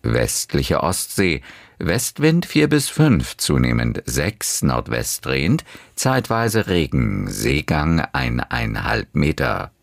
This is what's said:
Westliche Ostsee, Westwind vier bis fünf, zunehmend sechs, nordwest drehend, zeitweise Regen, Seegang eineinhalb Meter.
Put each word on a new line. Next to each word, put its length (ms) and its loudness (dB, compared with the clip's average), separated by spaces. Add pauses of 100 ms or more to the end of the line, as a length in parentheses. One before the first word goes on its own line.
Westliche 800 0
Ostsee, 600 0 (360)
Westwind 680 0
vier 220 2
bis 200 2
fünf, 480 2
zunehmend 680 0
sechs, 560 -4
nordwest 640 -2
drehend, 380 0 (320)
zeitweise 720 0
Regen, 600 0
Seegang 720 0
eineinhalb 1120 -4
Meter. 580 0 (100)